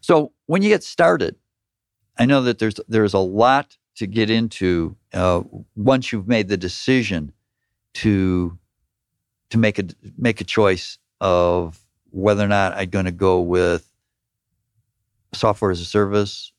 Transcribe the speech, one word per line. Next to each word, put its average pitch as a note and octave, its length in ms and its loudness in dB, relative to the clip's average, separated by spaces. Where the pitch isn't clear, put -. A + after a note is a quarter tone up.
So D#3 320 2
when F3 160 0
you G#3 80 2
get G3 140 2
started, E3 520 0
I A#2+ 80 4
know C3+ 160 2
that A#2+ 160 0
there's, A2 160 -2
there's G#2+ 280 2
a G2 40 4
lot A2+ 560 2
to A2+ 100 -8
get G#2+ 240 0
into, F#2 680 -2
uh, F2+ 280 0
once B2 360 0
you've G2+ 160 -6
made A2 200 0
the G2+ 100 -2
decision F#2 760 -4
to, F#2 600 0
to A#2 80 0
make A2 220 2
a, F#2+ 80 -4
make A#2 260 -2
a - 20 -6
choice F#2+ 560 0
of F2 580 0
whether G2+ 320 0
or G2+ 40 0
not G2 260 0
I'm F#2+ 160 -6
gonna F#2+ 220 -2
go F2+ 300 2
with F2 500 0
software G#2 380 0
as E2+ 100 -4
a E2+ 40 -10
service G2+ 720 -2